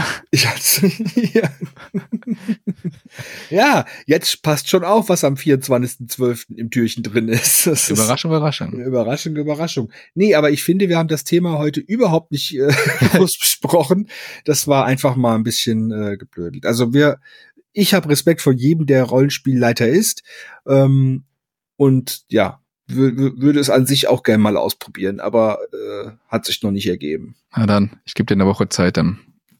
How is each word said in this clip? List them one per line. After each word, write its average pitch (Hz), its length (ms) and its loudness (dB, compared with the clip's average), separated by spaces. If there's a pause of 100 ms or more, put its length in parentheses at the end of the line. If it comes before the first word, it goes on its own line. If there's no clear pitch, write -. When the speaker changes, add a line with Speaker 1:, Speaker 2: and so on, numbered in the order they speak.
(300)
Speaker 1:
Ich 131 180 2
als, - 320 -2
<laughs> 202 540 0
ja. 220 160 2 (2000)
Ja, 214 360 2 (200)
jetzt - 360 0
passt 151 280 -2
schon 180 140 2
auf, 220 260 2
was 175 140 0
am 139 140 0
vierundzwanzigsten 127 720 -2
zwölften 120 460 -4
im 113 140 -10
Türchen 117 340 -2
drin 113 240 -2
ist. - 400 0
Das - 220 0
ist 101 100 0
Speaker 2:
Überraschung, 123 320 -2
Überraschung. 151 420 -2
Speaker 1:
Überraschung, 127 640 -4
Überraschung. 147 560 -4 (220)
Nee, 190 220 4
aber 147 160 4
ich 147 120 -2
finde, 190 260 0
wir 170 80 2
haben 165 100 0
das 156 160 -4
Thema 170 340 0
heute 151 220 -2
überhaupt 180 520 0
nicht, 143 260 -6
äh, 135 100 2
<laughs> 147 460 2
groß 185 260 2
besprochen. 175 680 0 (360)
Das 147 240 0
war 135 180 2
einfach 131 300 0
mal 120 200 2
ein 110 80 0
bisschen, 110 480 -2
äh, 104 260 -4
geblödelt. - 480 -12
Also 117 280 0
wir, 143 260 2 (540)
ich 208 200 2
hab 175 140 0
Respekt 156 340 2
vor 135 120 4
jedem, 147 320 2
der 135 180 4
Rollenspielleiter 123 840 0
ist. 180 360 0 (440)
Ähm, 135 560 2 (540)
und 135 520 2
ja, 98 320 0 (260)
wür-, 127 300 0
wür-, 131 240 -2
würde 143 180 4
es 135 100 0
an 127 160 4
sich 139 220 0
auch 113 160 0
gern 107 180 4
mal 104 160 2
ausprobieren, 95 600 -6
aber, 110 400 0 (140)
äh, 104 380 -12 (160)
hat - 180 -4
sich - 180 -6
noch 104 80 -2
nicht 101 160 -4
ergeben. 78 480 -6 (200)
Speaker 2:
Na 113 100 2
dann, 104 400 0
ich - 80 -16
geb - 140 -2
dir 107 80 0
eine 98 100 4
Woche 98 240 0
Zeit, 90 280 0
dann 87 220 -2 (400)